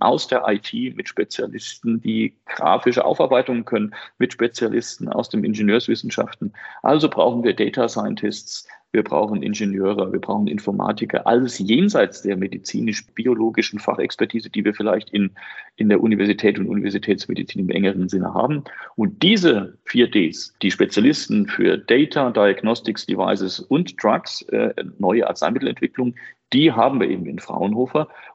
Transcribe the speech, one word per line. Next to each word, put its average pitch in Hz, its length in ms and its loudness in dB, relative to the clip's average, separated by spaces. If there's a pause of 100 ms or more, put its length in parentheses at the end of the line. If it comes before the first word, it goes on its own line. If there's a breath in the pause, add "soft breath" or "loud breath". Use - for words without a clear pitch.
aus 131 260 2
der - 200 0
I 104 120 2
T, 123 360 -6
mit - 120 -10
Spezialisten, 113 920 -4
die 110 340 -2 (100)
grafische 107 600 2
Aufarbeitungen 127 580 2
können, 107 320 -2 (220 loud breath)
mit 123 160 0
Spezialisten 117 760 -2
aus - 220 -2
den 107 160 -2
Ingenieurswissenschaften. 107 1080 0 (300 loud breath)
Also 151 260 4
brauchen 117 360 2
wir 107 100 2
Data 117 320 0
Scientists, 107 800 -6 (240 loud breath)
wir - 120 2
brauchen 104 400 0
Ingenieure, 98 680 -2
wir 98 80 -2
brauchen 104 280 -2
Informatiker, 107 800 -4
alles 123 340 2
jenseits 123 640 2
der 101 120 -2
medizinisch-biologischen 110 1400 -4
Fachexpertise, 110 720 -4
die 104 160 -2
wir 107 80 0
vielleicht 104 380 -2
in, 101 200 0 (460 loud breath)
in 110 100 2
der 101 140 6
Universität 104 580 2
und 92 80 -2
Universitätsmedizin 101 920 -4
im 90 80 0
engeren 92 400 0
Sinne 92 240 -2
haben. 143 300 0 (320 loud breath)
Und - 280 -2
diese 165 640 4
vier 120 260 4
Ds, 85 500 0
die 92 100 2
Spezialisten 107 760 2
für 95 300 2
Data, 139 540 2
Diagnostics, 104 760 0
Devices 95 560 -2
und 165 400 -2
Drugs, - 480 0
äh, 110 240 0 (260)
neue 101 300 2
Arzneimittelentwicklung, 127 880 -2 (380 loud breath)
die 147 180 6
haben 120 300 2
wir - 80 2
eben - 160 -4
in - 140 -8
Fraunhofer, 123 680 -2 (280 loud breath)